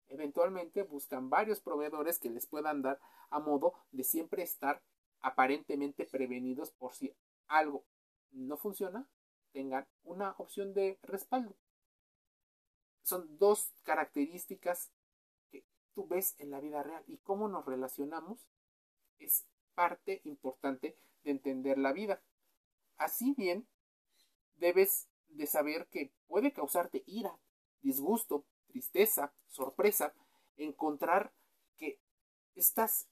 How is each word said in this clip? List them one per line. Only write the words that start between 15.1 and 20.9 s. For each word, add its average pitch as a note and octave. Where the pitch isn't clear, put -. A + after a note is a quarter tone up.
que -
tú F#3
ves F#3
en C#3+
la C#3
vida D3
real D#3
y C#3+
cómo G3+
nos F3+
relacionamos C#3+
es -
parte F3
importante C#3